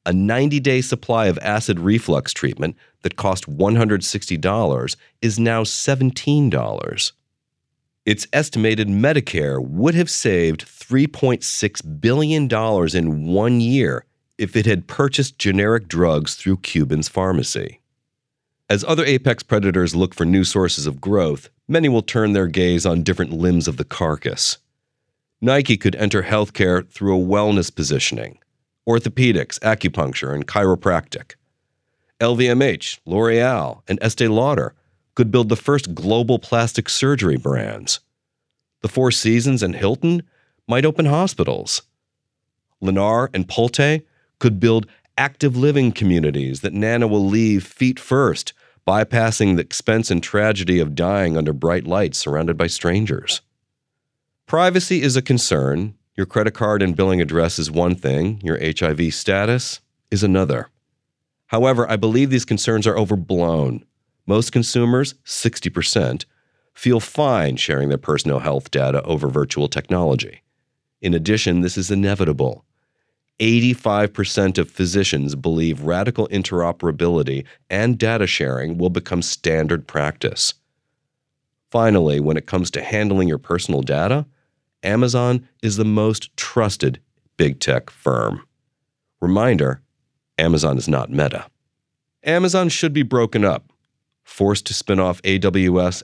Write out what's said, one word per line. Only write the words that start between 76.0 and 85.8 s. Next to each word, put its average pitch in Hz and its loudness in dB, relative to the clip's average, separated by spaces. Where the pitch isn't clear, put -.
interoperability 85 -2
and 113 0
data 110 0
sharing 71 -4
will 87 0
become 87 -4
standard 80 -2
practice. - -4
Finally, 95 2
when 76 0
it 78 -6
comes 90 -2
to - -8
handling 98 0
your 76 -2
personal 85 -4
data, 85 -2
Amazon 123 0
is 107 -2
the 110 2